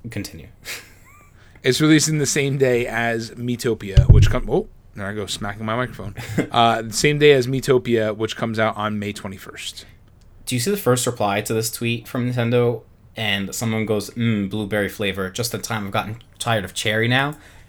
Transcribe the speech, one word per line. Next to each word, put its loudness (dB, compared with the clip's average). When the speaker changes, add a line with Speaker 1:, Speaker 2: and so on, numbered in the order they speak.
Speaker 1:
Continue. -12
<laughs> -20
Speaker 2:
It's 2
releasing 4
the 0
same 0
day 2
as -2
Miitopia, 2
which 10
come-, -2
oh, 0
there -8
I -6
go, -6
smacking -8
my -2
microphone. -6
Speaker 1:
<laughs> -2
Speaker 2:
Uh, 4
the -10
same 2
day 8
as 4
Miitopia, 0
which -4
comes -4
out 0
on -2
May -6
twenty-first. -12
Speaker 1:
Do -4
you 0
see 0
the 0
first 2
reply 0
to -4
this -2
tweet -4
from -4
Nintendo? 0
And -2
someone -2
goes, -2
"Mm, 0
blueberry -2
flavor. -4
Just -4
in -6
time. -6
I've -8
gotten -4
tired -2
of -12
cherry 0
now." 0